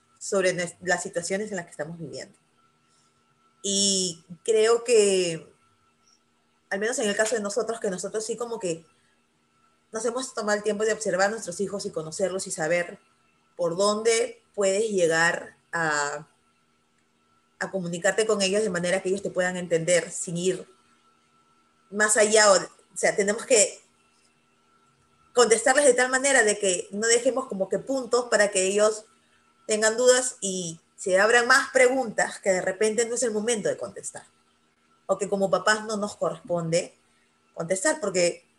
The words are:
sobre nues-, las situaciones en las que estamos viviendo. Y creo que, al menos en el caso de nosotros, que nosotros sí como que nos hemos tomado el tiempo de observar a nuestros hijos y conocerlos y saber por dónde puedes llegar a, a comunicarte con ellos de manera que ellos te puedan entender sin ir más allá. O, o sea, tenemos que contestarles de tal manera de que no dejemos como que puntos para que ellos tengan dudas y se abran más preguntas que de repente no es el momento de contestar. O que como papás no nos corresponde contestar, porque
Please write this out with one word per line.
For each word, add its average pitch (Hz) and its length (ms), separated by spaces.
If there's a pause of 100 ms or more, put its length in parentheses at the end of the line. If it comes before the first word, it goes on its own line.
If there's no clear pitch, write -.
(200)
sobre 185 340
nues-, 170 280
las 175 200
situaciones 190 480
en 196 80
las 175 80
que - 60
estamos 160 260
viviendo. 131 400 (1300)
Y 196 600 (200)
creo 226 400
que, 190 680 (1200)
al 202 100
menos 240 200
en 214 100
el 202 60
caso 220 200
de 214 60
nosotros, 220 380
que 214 100
nosotros 190 360
sí 233 120
como 233 220
que 165 260 (1080)
nos 220 140
hemos 247 280
tomado 208 240
el 202 60
tiempo 208 220
de 220 80
observar 190 340
a 208 40
nuestros 214 280
hijos 196 260
y 196 60
conocerlos 180 560
y 180 40
saber 175 460 (580)
por 170 220
dónde 220 640 (140)
puedes 202 340
llegar 170 640 (160)
a, 151 560 (1300)
a 185 120
comunicarte 190 540
con 208 160
ellos 190 220
de 214 60
manera 180 320
que 185 80
ellos 196 120
te 185 100
puedan 180 260
entender 170 540
sin - 260
ir 180 300 (1200)
más 208 280
allá. 214 360
O, - 40
o - 400
sea, 170 180
tenemos 208 300
que 208 360 (1500)
contestarles 247 520
de 254 80
tal 254 160
manera 262 340
de 208 140
que 185 340
no 208 160
dejemos 233 400
como 190 220
que 202 100
puntos 247 460
para 208 240
que 190 160
ellos 214 400 (640)
tengan 220 300
dudas 254 440
y 185 380 (180)
se 185 220
abran 233 280
más 262 240
preguntas 247 680
que 208 120
de 185 100
repente 214 440
no 233 100
es 233 80
el 233 80
momento 214 380
de 127 80
contestar. - 460 (840)
O 190 100
que 190 120
como 196 200
papás 208 360
no 220 120
nos 202 180
corresponde 170 800 (600)
contestar, 190 460
porque 180 460 (140)